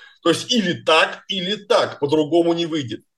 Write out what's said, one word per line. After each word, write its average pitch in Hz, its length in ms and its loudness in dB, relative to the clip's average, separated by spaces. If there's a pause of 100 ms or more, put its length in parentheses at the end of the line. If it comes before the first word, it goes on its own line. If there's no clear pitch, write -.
(220)
То 170 80 0
есть 165 220 -2
или 196 220 0 (100)
так, 170 440 2
или 190 280 -4
так, 165 440 0
по-другому 156 540 2
не 170 140 -4
выйдет. 147 340 -6 (160)